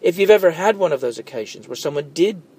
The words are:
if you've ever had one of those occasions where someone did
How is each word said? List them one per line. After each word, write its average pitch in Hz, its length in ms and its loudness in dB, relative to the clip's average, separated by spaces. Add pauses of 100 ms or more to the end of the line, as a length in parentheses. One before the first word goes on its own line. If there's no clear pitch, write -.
if 180 160 2
you've 196 100 4
ever 190 220 6
had 190 260 0
one 185 160 0
of 131 80 -2
those 120 180 -6
occasions 110 480 -12
where 127 100 -12
someone 143 360 -6
did 180 300 0 (160)